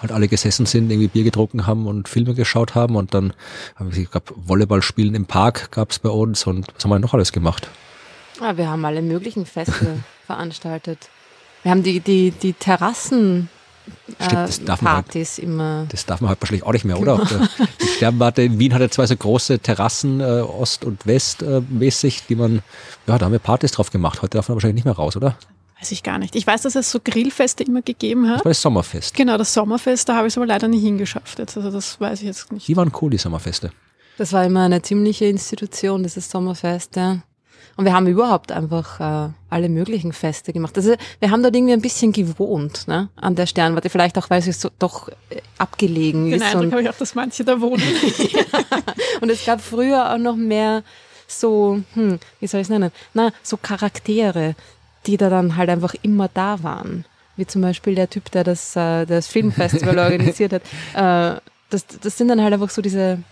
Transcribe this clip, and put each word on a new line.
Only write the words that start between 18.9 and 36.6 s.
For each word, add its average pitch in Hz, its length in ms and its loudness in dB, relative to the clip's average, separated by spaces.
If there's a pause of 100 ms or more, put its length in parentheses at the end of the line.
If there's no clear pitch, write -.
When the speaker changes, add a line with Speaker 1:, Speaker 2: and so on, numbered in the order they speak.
Speaker 1:
zwei 131 160 2
so 117 100 2
große 120 420 2
Terrassen, 117 640 0
äh, 123 220 0
Ost 117 420 -4
und 107 220 -6
West, 127 360 0
äh, 139 260 0
mäßig, 131 600 0
die 120 80 2
man, 113 260 2 (460)
ja, 117 100 4
da 107 80 2
haben 98 60 2
wir 117 80 2
Partys 123 320 0
drauf - 180 0
gemacht. 87 320 0
Heute 107 160 -2
darf 107 100 -4
man 120 80 -2
wahrscheinlich 107 200 0
nicht 117 80 -2
mehr 127 100 2
raus, 117 220 -2
oder? 131 200 0 (440)
Speaker 3:
Weiß - 120 -10
ich 185 100 -10
gar - 160 -6
nicht. 190 180 -6
Ich 214 100 -2
weiß, 220 160 0
dass 269 140 -2
es 262 140 -2
so 247 120 -2
Grillfeste 254 640 0
immer 247 180 0
gegeben 233 460 0
hat. 233 120 2
Speaker 1:
Das 415 40 -2
war 165 60 4
das 156 120 2
Sommerfest. 95 520 0
Speaker 3:
Genau, 247 240 2
das 214 160 0
Sommerfest, 240 540 0
da 247 80 2
habe 226 120 2
ich 226 60 -4
es - 40 -4
aber 247 80 0
leider 220 220 0
nie 226 120 4
hingeschafft 202 580 -2
jetzt. - 180 -10
Also 202 140 -6
das 196 300 -8
weiß 202 200 -4
ich 208 60 -8
jetzt - 260 -10
nicht. 208 160 -12
Speaker 1:
Die 160 80 2
waren 175 240 4
cool, 156 100 0
die 107 80 0
Sommerfeste. 85 540 -6 (460)
Speaker 2:
Das 175 160 -4
war 185 100 4
immer 185 200 4
eine 180 180 2
ziemliche 208 420 0
Institution, 196 800 -2
dieses 180 280 -8
Sommerfest, 180 680 -4